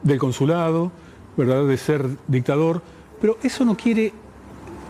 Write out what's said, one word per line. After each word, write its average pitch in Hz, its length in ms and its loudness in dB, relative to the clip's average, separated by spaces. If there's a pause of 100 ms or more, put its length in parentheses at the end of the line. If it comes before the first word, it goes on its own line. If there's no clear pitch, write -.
del 139 160 2
consulado, 165 760 0 (460)
¿verdad? 131 280 2
De 131 120 2
ser 139 280 -2 (200)
dictador, 151 560 0 (380)
pero 214 220 2
eso 262 220 0
no 220 120 2
quiere, 220 360 0 (760)